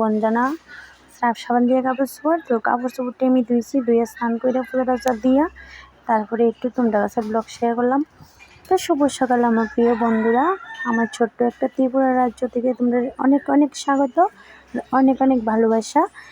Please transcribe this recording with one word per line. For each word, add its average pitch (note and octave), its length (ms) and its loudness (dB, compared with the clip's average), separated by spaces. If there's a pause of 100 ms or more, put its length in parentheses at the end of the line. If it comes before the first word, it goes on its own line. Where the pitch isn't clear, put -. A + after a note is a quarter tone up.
অঞ্জনা A3 420 0 (720)
সার্ফ A#3 240 -2
সাবান A#3+ 280 0
দিয়ে B3+ 160 2
কাপড় C4 280 -2
চোপড়, E4 320 -2
তো - 180 -4
কাপড় B3 320 -2
চোপড়টা B3 340 -6
আমি B3+ 180 4
ধুইছি, A#3+ 380 -2
ধুয়ে A#3 240 2
স্নান A#3 300 -6
করে B3 260 -2
পূজা B3+ 240 -4
টুজা B3 260 -2 (100)
দিয়া C4 240 2 (600)
তারপরে A3 420 -2
একটু A3+ 220 -4
তোমরা A3+ 300 0
কাছে G3+ 220 -4
ব্লগ A3 260 -4
শেয়ার A#3 280 -4
করলাম। B3 260 0 (640)
তো - 140 -2
শুভ E4+ 220 -2 (120)
সকাল B3 320 0
আমার A3+ 260 2
প্রিয় A#3 260 2
বন্ধুরা, A3+ 500 0 (400)
আমার A#3 280 -2
ছোট্ট - 280 -2
একটা A#3+ 260 -2
ত্রিপুরা C4 460 0
রাজ্য B3 340 -2
থেকে A#3+ 260 -2
তোমরা B3 240 0 (200)
অনেক C4+ 320 2
অনেক C#4+ 260 4
স্বাগত, C#4 420 -2 (720)
অনেক C4 300 4
অনেক C4 220 4
ভালোবাসা। A3+ 600 2 (280)